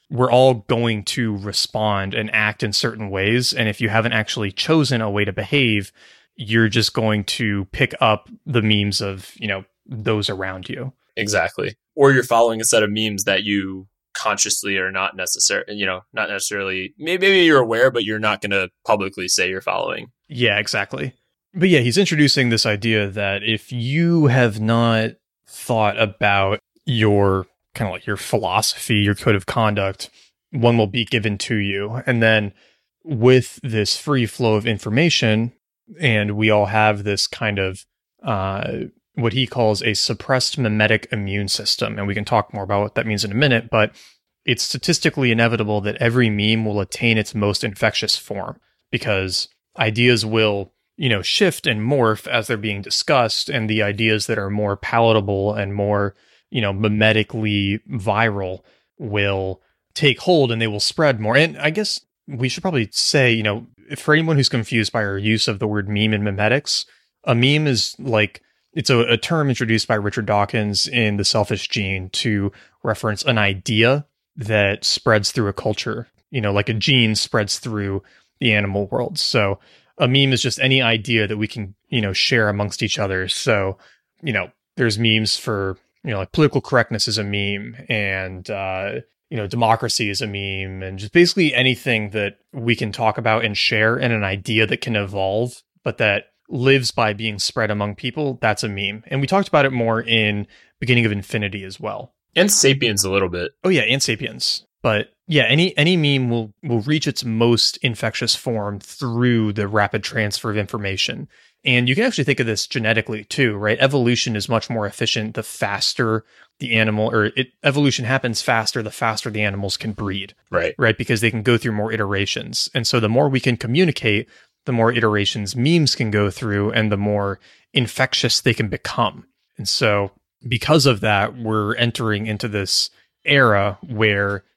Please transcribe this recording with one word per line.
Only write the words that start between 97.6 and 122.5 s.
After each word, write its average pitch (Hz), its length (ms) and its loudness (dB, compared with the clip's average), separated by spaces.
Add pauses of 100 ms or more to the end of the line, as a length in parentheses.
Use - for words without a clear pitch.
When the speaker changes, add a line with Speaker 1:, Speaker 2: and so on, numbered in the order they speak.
Speaker 1:
among 104 240 -2
people, 135 480 -6
that's 107 200 0
a 113 60 -2
meme. 101 380 -6
And 135 140 -4
we 139 60 0
talked 196 220 2
about 147 160 4
it 135 80 0
more 113 300 0
in 107 440 0 (340)
Beginning 120 260 4
of 104 60 0
Infinity 101 520 -4
as 95 160 -16
well. 104 340 -10 (200)
Speaker 2:
And 202 160 4
Sapiens 120 540 2
a 95 60 -2
little 95 180 2
bit. 87 240 -6 (120)
Speaker 1:
Oh, 180 40 2
yeah, 165 140 4
and 123 200 2
Sapiens. 120 640 -4 (160)
But, 104 280 0 (160)
yeah, 147 180 2
any, 156 340 2
any 165 180 4
meme 139 320 2
will, 113 240 -2 (100)
will 120 180 -2
reach 147 260 -2
its - 180 -4
most 117 540 2
infectious 117 560 -2
form 104 460 -6
through 117 760 0
the 104 140 -4
rapid 104 340 0
transfer 110 480 -4
of 104 80 -2
information. 104 720 -4 (360)
And 123 240 4
you 127 60 2
can 208 100 2
actually 233 200 0
think 135 160 0
of 123 60 -2
this 110 200 -2
genetically, 110 580 -2
too, 120 320 0
right? 104 240 0
Evolution 123 540 0
is 104 140 -6
much 113 200 -2
more 113 180 -4
efficient 110 480 -4
the 113 80 -6
faster 110 800 -2 (340)
the 120 160 -4
animal, 110 360 2
or 110 160 2 (100)
it, 131 120 -2 (160)
evolution 143 400 2
happens 123 380 -2
faster, 113 400 0
the 104 80 -8
faster 113 400 -4
the 107 120 -4
animals 98 340 -2
can 110 160 -6
breed. 98 420 -8 (160)
Speaker 2:
Right. 85 260 -2
Speaker 1:
Right? 113 220 2
Because 117 220 0
they 113 100 2
can 110 120 -2
go 120 140 4
through 113 160 -2
more 107 200 -4
iterations. 101 800 -4